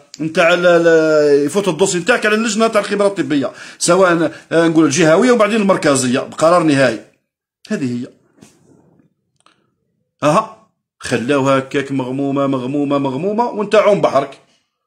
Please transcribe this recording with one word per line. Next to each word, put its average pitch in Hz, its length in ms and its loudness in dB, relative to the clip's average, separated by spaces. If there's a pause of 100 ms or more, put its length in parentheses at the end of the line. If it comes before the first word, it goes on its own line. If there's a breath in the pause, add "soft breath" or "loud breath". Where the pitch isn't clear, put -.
(200)
نتاع 165 340 0
ال-، 175 120 0
ال-، 156 800 4
يفوت 196 220 -2
الدوسي 175 300 0
نتاعك 220 280 0
على 214 80 0
اللجنه 220 320 -2
تاع 220 140 0
الخبره 202 260 -2
الطبيه، 147 460 -2 (260 loud breath)
سواء، 170 540 2 (200 loud breath)
آه، 165 160 2
نقول 160 160 2
الجهويه 165 480 2
وبعدين 214 280 0
المركزيه 139 600 0
بقرار 170 420 0
نهائي. 135 420 0 (640)
هذه 131 320 -6
هي. 131 60 -12 (2250)
اها، - 460 -2 (300)
خلاو 131 500 -2
هكاك 135 440 -2
مغمومه، 135 540 -4
مغمومه، 139 520 -4
مغمومه، 170 460 -4
وانت 208 300 -6
عوم 196 260 4
بحرك. 143 380 -2 (480)